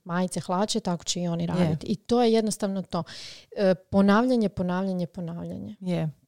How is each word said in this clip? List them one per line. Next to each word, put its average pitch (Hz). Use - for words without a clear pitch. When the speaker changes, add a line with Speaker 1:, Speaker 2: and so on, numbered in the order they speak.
Speaker 1:
majice, 180
hlače, 190
tako 175
će -
i 175
oni 170
Speaker 2:
Je. 170
Speaker 1:
raditi. 165
I -
to 240
je 226
jednostavno 208
to. 175
E, 190
ponavljanje, 208
ponavljanje, 180
ponavljanje. 175
Speaker 2:
Je. 170